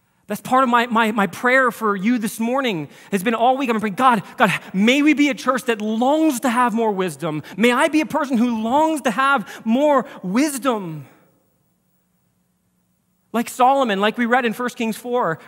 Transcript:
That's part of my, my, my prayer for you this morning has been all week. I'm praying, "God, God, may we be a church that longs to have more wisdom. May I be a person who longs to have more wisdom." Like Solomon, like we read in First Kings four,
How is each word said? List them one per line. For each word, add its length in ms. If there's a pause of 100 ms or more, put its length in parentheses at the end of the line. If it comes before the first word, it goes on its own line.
(260)
That's 140
part 240
of 60
my, 180
my, 240
my 160
prayer 420
for 280
you 200
this 220
morning 480 (240)
has 120
been 120
all 220
week. 120
I'm 120
praying, 140
"God, 280 (140)
God, 200 (140)
may 300
we 120
be 140
a 60
church 300
that 180
longs 580
to 100
have 240
more 200
wisdom. 500 (140)
May 160
I 160
be 100
a 60
person 320
who 260
longs 380
to 100
have 540
more 400 (180)
wisdom." 840 (2250)
Like 160
Solomon, 500
like 180
we 80
read 200
in 80
First 240
Kings 180
four, 520